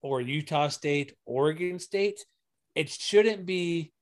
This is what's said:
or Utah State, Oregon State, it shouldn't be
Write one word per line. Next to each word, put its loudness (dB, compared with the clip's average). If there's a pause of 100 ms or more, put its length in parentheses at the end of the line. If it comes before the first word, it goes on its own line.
or -2
Utah 0
State, -2 (120)
Oregon 0
State, -2 (500)
it 0
shouldn't 2
be -2